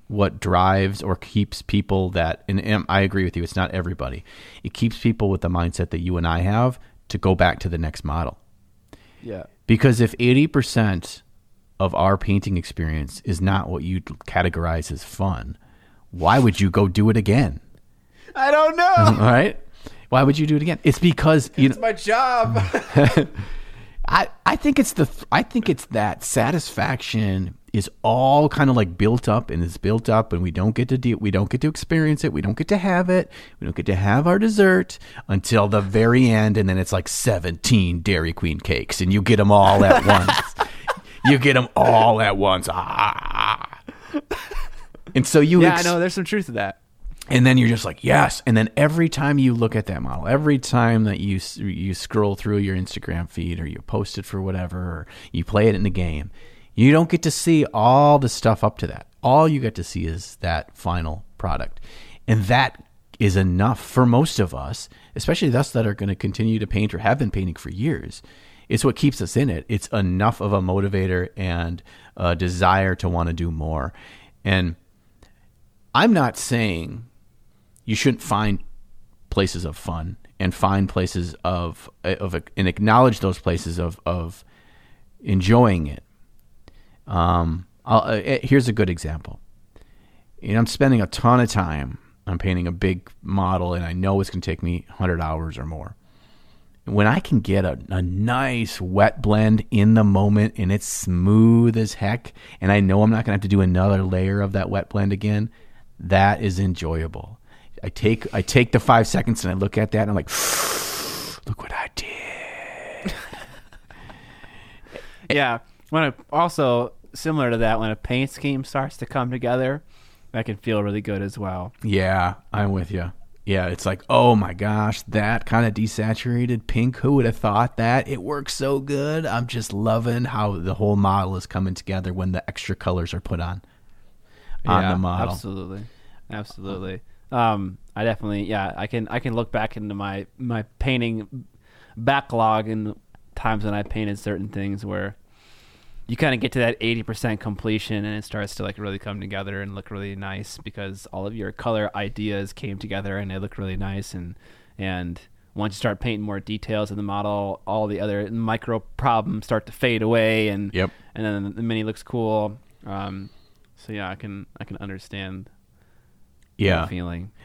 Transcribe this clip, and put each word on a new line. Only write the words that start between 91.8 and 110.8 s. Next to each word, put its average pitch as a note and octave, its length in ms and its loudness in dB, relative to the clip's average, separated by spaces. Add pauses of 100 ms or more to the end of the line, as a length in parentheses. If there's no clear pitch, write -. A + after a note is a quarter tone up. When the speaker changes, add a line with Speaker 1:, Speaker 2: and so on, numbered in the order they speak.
Speaker 1:
on F#2 100 -4
painting F2+ 300 -2
a E2+ 40 -4
big F2+ 380 -4 (140)
model, F#2 500 -2
and F2 100 -4
I E2 100 -6
know F#2+ 280 0
it's F#2+ 80 -2
gonna F2+ 120 -6
take D#2+ 200 -6
me E2+ 260 -4
a - 60 -20
hundred F2+ 260 0
hours D#2+ 380 -6
or B1 80 -8
more. D#2+ 300 -12 (920)
When G#2 220 2
I C3+ 120 4
can C#3 200 2
get F#2+ 260 0
a, C#2+ 140 -4 (100)
a F#2 140 0
nice A#2 760 -2
wet G2+ 440 2
blend G#2+ 480 4
in A2 240 6
the A2+ 80 8
moment, G#2 540 4
and F#2 140 0
it's G2+ 140 -2
smooth A2 920 4
as A2 200 -2
heck, G#2+ 380 -4 (280)
and F#2 100 2
I G#2 100 6
know G2 200 4
I'm G#2+ 80 6
not A2+ 160 2
gonna G#2+ 80 0
have G2+ 80 0
to G2+ 60 -4
do G2 140 4
another F#2+ 420 4
layer F#2+ 380 0
of G2+ 100 -2
that F#2+ 180 -2
wet G2 200 -4
blend G2 220 0
again, G#2 380 -2 (500)
that F#2+ 440 2
is F#2+ 160 0
enjoyable. E2 800 -4 (420)
I - 80 -8
take, - 440 0
I G2+ 80 -2
take B2 320 2
the B2 60 6
five A#2 280 6
seconds - 380 -2
and F2+ 80 -2
I - 20 -2
look G2 220 -2
at A2 140 0
that G#2+ 100 0
and G#2 100 -2
I'm G#2 40 -2
like, D#2+ 140 -4
<sighs> - 1200 -6